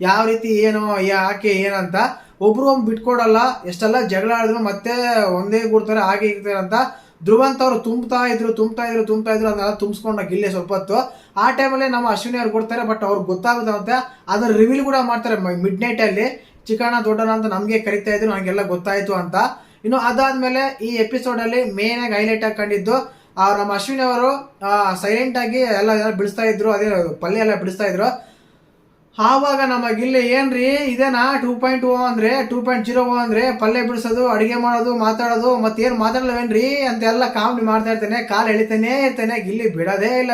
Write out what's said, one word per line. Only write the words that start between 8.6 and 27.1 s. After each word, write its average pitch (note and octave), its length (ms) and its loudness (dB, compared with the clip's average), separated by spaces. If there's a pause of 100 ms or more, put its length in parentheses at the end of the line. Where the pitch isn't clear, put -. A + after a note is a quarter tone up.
ಇದ್ರು, A3+ 220 0
ತುಂಬ್ತಾ A3 280 0
ಇದ್ರು. G#3+ 160 2
ಅದನ್ನೆಲ್ಲ G#3 260 0
ತುಂಬಿಸ್ಕೊಂಡ G#3 460 -4
ಗಿಲ್ಲಿ F#3+ 300 -2
ಸ್ವಲ್ಪ F#3 220 -4
ಹೊತ್ತು. G3+ 420 -2 (220)
ಆ A3+ 140 4
ಟೈಮಲ್ಲಿ C4+ 380 0
ನಮ್ಮ A#3+ 220 0
ಅಶ್ವಿನಿ A#3+ 280 -4
ಅವ್ರು A3+ 120 -2
ಕೊಡ್ತಾರೆ, A3 320 -2
but A3 220 -2
ಅವ್ರಿಗೆ G3 220 0
ಗೊತ್ತಾಗುತ್ತೆ. A3 1000 -2
ಅದನ್ನ G#3+ 280 2
ರಿವೀಲ್ C4 280 4
ಕೂಡ C4+ 160 0
ಮಾಡ್ತಾರೆ A#3 360 -2
ಮ-, F3+ 260 -4
ಮಿಡ್ F#3+ 180 -2
ನೈಟ್ A3+ 200 -2
ಅಲ್ಲಿ. A3 540 -2 (120)
ಚಿಕ್ಕಣ್ಣ A#3+ 380 0
ದೊಡ್ಡಣ್ಣ A3 260 0
ಅಂತ A3 160 0
ನಮ್ಗೆ G#3+ 320 0
ಕರಿತಾ G#3 360 -2
ಇದ್ರು, A3 160 0
ನಂಗೆಲ್ಲ F#3+ 320 -2
ಗೊತ್ತಾಯ್ತು G3 520 -4
ಅಂತ. E3+ 200 -4 (500)
ಇನ್ನು B3 140 0
ಅದಾದ್ಮೇಲೆ C4 840 0
ಈ A3+ 40 -4
ಎಪಿಸೋಡ್ A#3 540 -2
ಅಲ್ಲಿ A#3+ 240 0
ಮೇನ್ A3+ 400 -2
ಆಗಿ A3 100 -4
ಹೈಲೈಟ್ A3 300 0
ಆಗಿ G#3+ 100 -2
ಕಂಡಿದ್ದು, G#3 600 -2 (240)
ಆ, G3+ 180 4
ನಮ್ಮ G#3 160 -2
ಅಶ್ವಿನಿ C4 300 -4
ಅವರು, B3+ 640 0
ಆ, G3+ 280 2
ಸೈಲೆಂಟ್ A3+ 440 0
ಆಗಿ A#3+ 200 -2
ಎಲ್ಲ, A3 340 2
ಎಲ್ಲ G#3+ 180 2
ಬಿಡಿಸ್ತಾ G3+ 320 -2
ಇದ್ರು, A3 300 2
ಅದೇ G3 420 0